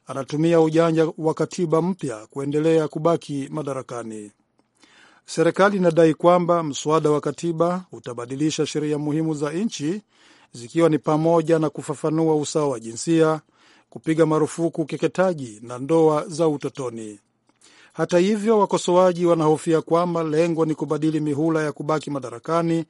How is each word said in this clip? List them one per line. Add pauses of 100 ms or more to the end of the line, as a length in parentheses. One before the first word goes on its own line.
anatumia
ujanja
wa
katiba
mpya
kuendelea
kubaki
madarakani. (960)
Serikali
inadai
kwamba
mswada
wa
katiba
utabadilisha
sheria
muhimu
za
nchi, (500)
zikiwa
ni
pamoja
na
kufafanua
usawa
wa
jinsia, (500)
kupiga
marufuku
ukeketaji
na
ndoa
za
utotoni. (760)
Hata
hivyo,
wakosoaji
wanahofia
kwamba
lengo
ni
kubadili
mihula
ya
kubaki
madarakani